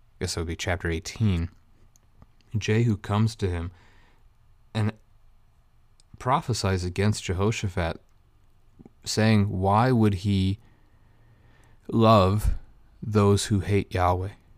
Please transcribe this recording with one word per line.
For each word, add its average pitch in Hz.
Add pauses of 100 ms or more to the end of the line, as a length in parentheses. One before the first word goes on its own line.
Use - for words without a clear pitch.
(200)
I 92
guess 87
it 90
would 82
be 82
chapter 87
eighteen, 82 (1080)
Jehu 107
comes 107
to 95
him 87 (1000)
and 110 (1300)
prophesies 107
against 95
Jehoshaphat, 95 (1040)
saying, 107
"Why 98
would 110
he 95 (1300)
love 107 (480)
those 101
who 101
hate 92
Yahweh? 92 (280)